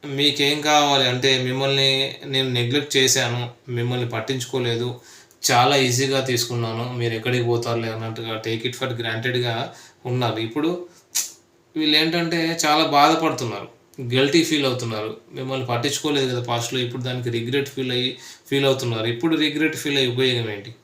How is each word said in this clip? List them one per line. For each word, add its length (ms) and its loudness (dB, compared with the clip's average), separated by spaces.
మీకేం 560 2
కావాలి 480 4
అంటే, 340 2
మిమ్మల్ని 720 0
నేను 260 0
నెగ్లెక్ట్ 460 0
చేశాను, 760 0
మిమ్మల్ని 380 -2
పట్టించుకోలేదు, 920 -4
చాలా 260 6
ఈజీగా 440 2
తీసుకున్నాను, 720 -2
మీరు 220 -2
ఎక్కడికి 300 -2
పోతారులే 440 0
అన్నట్టుగా 540 -6
take 240 -4
it 100 -6
for 240 -4
గ్రాంటెడ్‌గా 760 -2
ఉన్నారు. 320 0
ఇప్పుడు 480 -2
వీళ్ళేంటంటే 920 0
చాలా 200 4
బాధపడుతున్నారు, 840 2
గిల్టీ 420 4
ఫీల్ 220 0
అవుతున్నారు, 500 -4
మిమ్మల్ని 340 -6
పట్టించుకోలేదు 640 0
కదా 120 -4
పాస్ట్‌లో, 380 -2
ఇప్పుడు 220 -4
దానికి 280 -4
రిగ్రెట్ 380 -2
ఫీల్ 220 -4
అయ్యి, 280 -2
ఫీల్ 140 2
అవుతున్నారు. 420 2
ఇప్పుడు 300 0
రిగ్రెట్ 400 0
ఫీల్ 200 -4
అయ్యి 160 2
ఉపయోగం 380 0
ఏంటి? 340 -12